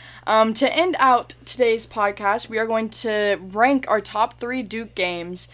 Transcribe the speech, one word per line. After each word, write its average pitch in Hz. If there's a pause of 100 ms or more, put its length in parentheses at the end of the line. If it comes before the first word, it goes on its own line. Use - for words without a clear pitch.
(260)
um, 220
to 262
end 330
out 254 (100)
today's 226
podcast, 208
we 220
are 226
going 226
to 208
rank 226
our 214
top 214
three 247
Duke 220
games, 175